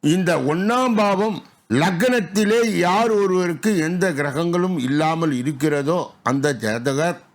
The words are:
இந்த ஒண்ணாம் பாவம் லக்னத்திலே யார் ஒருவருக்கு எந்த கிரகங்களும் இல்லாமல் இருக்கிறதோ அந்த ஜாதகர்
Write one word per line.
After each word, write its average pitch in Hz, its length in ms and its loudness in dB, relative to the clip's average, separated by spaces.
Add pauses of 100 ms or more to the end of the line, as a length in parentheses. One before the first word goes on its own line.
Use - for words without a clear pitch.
(140)
இந்த 180 180 2 (200)
ஒண்ணாம் 226 480 0
பாவம் 202 400 0 (420)
லக்னத்திலே 208 800 2 (240)
யார் 214 260 2 (100)
ஒருவருக்கு 185 520 0 (140)
எந்த 180 180 -2 (140)
கிரகங்களும் 170 580 -2 (100)
இல்லாமல் 156 520 0
இருக்கிறதோ 147 600 -2 (240)
அந்த 135 400 0
ஜாதகர் 135 560 -2 (160)